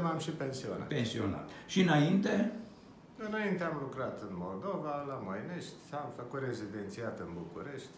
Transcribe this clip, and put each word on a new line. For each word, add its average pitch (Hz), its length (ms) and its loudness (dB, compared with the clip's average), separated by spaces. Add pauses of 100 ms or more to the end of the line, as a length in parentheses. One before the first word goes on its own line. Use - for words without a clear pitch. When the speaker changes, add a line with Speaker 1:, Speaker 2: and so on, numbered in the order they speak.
Speaker 1:
m-am 160 140 2
și 156 120 -4
pensionat. 131 580 -2
Speaker 2:
pensionat. 113 640 0 (180)
Și 190 140 6
înainte? 175 680 8 (760)
Speaker 1:
Înainte 202 360 2
am 151 180 0
lucrat 127 400 -4
în 104 100 -6
Moldova, 143 760 -2
la 131 180 -4
Moinești, 110 480 -6 (180)
am 143 240 -4
făcut 123 320 -6
rezidențiat 107 720 -4
în 87 80 -6 (100)
București, 87 600 -8